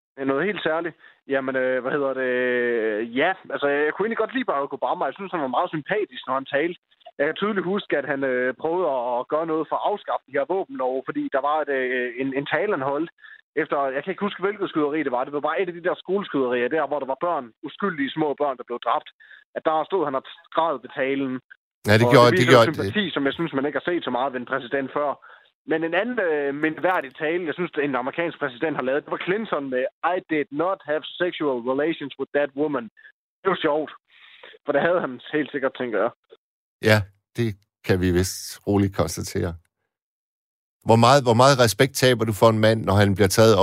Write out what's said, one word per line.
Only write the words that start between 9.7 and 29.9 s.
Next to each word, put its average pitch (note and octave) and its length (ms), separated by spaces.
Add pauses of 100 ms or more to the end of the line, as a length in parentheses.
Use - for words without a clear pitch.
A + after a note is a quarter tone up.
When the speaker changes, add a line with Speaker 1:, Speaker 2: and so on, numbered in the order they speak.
Speaker 1:
at A#2+ 140
afskaffe C#3 360
de C3 120
her C#3 160
våbenlove, C3 540
fordi D3 160 (100)
der C3+ 140
var D3+ 160
et, C#3 140
øh, B2 300 (140)
en, C3+ 60 (100)
en C#3+ 160
tale, G3 220
han C3+ 160
holdt D#3 180 (520)
efter, D3+ 140 (180)
jeg C#3+ 80
kan F#3+ 100
ikke G3+ 140
huske, F3 160
hvilket G3+ 300
skyderi D3+ 340
det B2+ 100
var. B2+ 80
Det C#3+ 80
var C#3+ 160
bare E3 120
et F3+ 80
af E3+ 80
de E3+ 120
der D#3 60 (100)
skoleskyderier C3 640
der, D3+ 180
hvor C#3+ 120
der C3 140
var - 140
børn, D3+ 200 (200)
uskyldige C#3+ 500
små D#3 120 (140)
børn, C#3 140
der B2 120
blev B2 180
dræbt. D3 240 (460)
At - 80
der D#3 260
stod F#3 140
han C#3 100
og C3 100 (300)
græd D#3+ 280
ved B2 80 (100)
talen. C3+ 320 (560)
Speaker 2:
Ja, G#2 100
det A#2+ 80
Speaker 1:
Og A#2+ 80
Speaker 2:
gjorde, A#2+ 160
Speaker 1:
det A#2+ 80
Speaker 2:
det B2 80
Speaker 1:
viser - 60
Speaker 2:
gjorde A#2 220
Speaker 1:
sympati, D3+ 300 (100)
som C#3+ 120
jeg C3 120
synes, E3 140
man C3+ 140
ikke C#3 140
har - 100
set E3+ 140
så B2+ 140
meget C3 140
ved B2 80
en A#2+ 120
præsident C3 460
før. D3 120 (600)
Men D#3+ 140
en E3 160
anden, A#3+ 180 (100)
øh, C#3+ 260
mindeværdig D#3 560 (120)
tale, E3+ 260
jeg C#3 100
synes, F3 140 (100)
en C#3+ 200
amerikansk D#3+ 400
præsident C#3+ 340
har C3 120
lavet, D3 160
det - 60
var E3 160
Clinton F3+ 380 (100)
med, B2+ 100 (300)